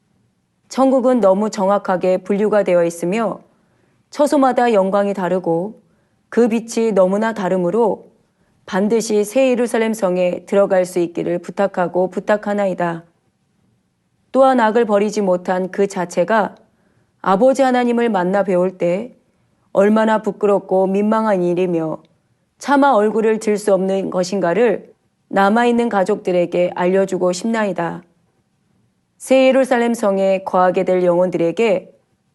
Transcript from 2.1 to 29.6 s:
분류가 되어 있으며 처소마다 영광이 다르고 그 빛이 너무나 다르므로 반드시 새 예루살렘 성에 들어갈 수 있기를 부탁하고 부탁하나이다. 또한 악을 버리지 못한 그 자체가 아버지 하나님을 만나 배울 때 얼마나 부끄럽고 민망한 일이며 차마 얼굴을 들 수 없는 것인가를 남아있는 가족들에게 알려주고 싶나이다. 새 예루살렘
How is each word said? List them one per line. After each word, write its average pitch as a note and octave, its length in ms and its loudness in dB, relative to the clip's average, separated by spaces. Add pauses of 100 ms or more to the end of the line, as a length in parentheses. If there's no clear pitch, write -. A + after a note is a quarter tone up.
분류가 G3+ 460 0
되어 F3 200 2
있으며 F3 540 -4 (720)
처소마다 C4 640 2
영광이 G3+ 420 0
다르고 F3+ 680 -4 (480)
그 A#3 180 2
빛이 A3+ 420 -2
너무나 G3 420 2
다르므로 F#3+ 720 -2 (640)
반드시 G#3 540 0
새 C4 280 0
예루살렘 A3+ 440 -2
성에 F3+ 500 -2
들어갈 F#3+ 420 2
수 F3+ 120 -6
있기를 E3+ 400 -2
부탁하고 F3+ 720 -2
부탁하나이다. F#3+ 920 -4 (1300)
또한 C4 260 4
악을 A3+ 280 2
버리지 G#3 340 0
못한 F#3 500 -2
그 G3 160 0
자체가 A3+ 680 -2 (680)
아버지 B3 400 2
하나님을 A#3+ 460 0
만나 G3 340 0
배울 F#3 340 -2
때 F#3 380 -4 (580)
얼마나 G#3+ 480 2
부끄럽고 F#3+ 680 0
민망한 G#3 560 0
일이며 F3 580 -2 (560)
차마 C#4 340 2
얼굴을 A3 460 0
들 G#3+ 180 -2
수 G3+ 160 -2
없는 F#3+ 380 -2
것인가를 F3+ 840 -2 (360)
남아있는 A#3 600 2
가족들에게 F3+ 840 0
알려주고 F#3 560 0
싶나이다. F3+ 720 -4 (1120)
새 C4 300 2
예루살렘 B3+ 480 2